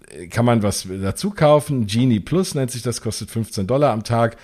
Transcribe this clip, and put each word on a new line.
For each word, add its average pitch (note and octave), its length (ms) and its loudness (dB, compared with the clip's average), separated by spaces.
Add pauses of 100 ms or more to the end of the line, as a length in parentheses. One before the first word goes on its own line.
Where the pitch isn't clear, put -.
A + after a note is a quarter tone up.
(300)
kann A#2 160 2
man A#2 160 4
was G2+ 260 -2
dazu G2 440 -4
kaufen. D3 540 4
Genie A2+ 340 2
Plus F#3 340 -2
nennt C3 160 -2
sich A#2+ 100 -8
das, A#2 220 -4
kostet G#2+ 280 -6
fünfzehn G#2 360 -4
Dollar C3 260 2
am G#2+ 120 -4
Tag. A#2 400 0